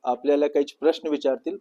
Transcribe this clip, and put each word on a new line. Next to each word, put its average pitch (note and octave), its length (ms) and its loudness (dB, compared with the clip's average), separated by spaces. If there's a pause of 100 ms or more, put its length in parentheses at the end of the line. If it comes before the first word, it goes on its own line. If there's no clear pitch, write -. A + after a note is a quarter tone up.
आपल्याला C#3+ 440 2
काही C#3+ 180 0 (140)
प्रश्न D#3+ 300 0
विचारतील, D3 520 -2